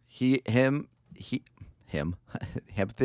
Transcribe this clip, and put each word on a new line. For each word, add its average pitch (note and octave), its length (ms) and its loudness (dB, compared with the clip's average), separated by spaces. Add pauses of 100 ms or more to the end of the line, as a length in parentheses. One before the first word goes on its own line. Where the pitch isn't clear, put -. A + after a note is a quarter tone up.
he, B2+ 400 2
him, C3 420 2 (280)
he, - 280 -8 (420)
him. D#2+ 300 -4 (300)
<laughs> - 220 -10
Him. F#2+ 240 -4 (140)